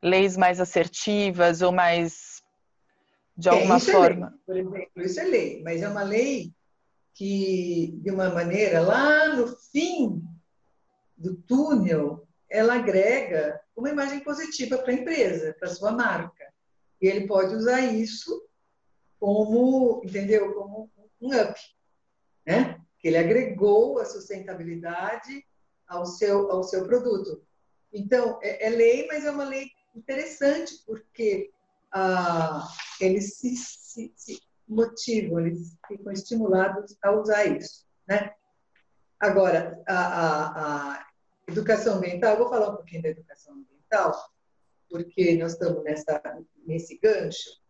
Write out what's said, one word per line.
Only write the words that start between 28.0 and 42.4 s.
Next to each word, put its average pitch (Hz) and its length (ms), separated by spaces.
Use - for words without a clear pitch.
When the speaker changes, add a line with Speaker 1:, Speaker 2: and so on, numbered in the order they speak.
Speaker 2:
é, 208 240
é 220 40
lei, 233 360
mas 302 180
é 294 60
uma 285 140
lei 269 240
interessante, 285 920
porque, 220 640
ah, 175 760
eles 190 360
se, 247 200
se, - 600
se - 240
motivam, 214 720
eles 170 360
ficam 202 260
estimulados 196 880
a 202 100
usar 214 320
isso, - 420
né? 202 260
Agora, 185 640
a, 185 80
a, 151 1000
a - 120
educação 208 500
ambiental, 180 360
eu 208 60
vou 240 100